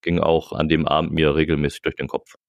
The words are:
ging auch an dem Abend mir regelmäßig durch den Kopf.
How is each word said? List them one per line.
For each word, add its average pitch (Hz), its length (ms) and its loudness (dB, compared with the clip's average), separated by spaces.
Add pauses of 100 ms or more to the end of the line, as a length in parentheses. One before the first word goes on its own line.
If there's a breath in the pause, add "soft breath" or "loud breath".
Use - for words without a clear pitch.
ging 85 180 0
auch 80 320 0
an 80 160 -2
dem 78 180 2
Abend 78 260 0
mir 78 220 2
regelmäßig 76 460 0
durch - 160 -4
den 69 120 -8
Kopf. - 260 -10 (140)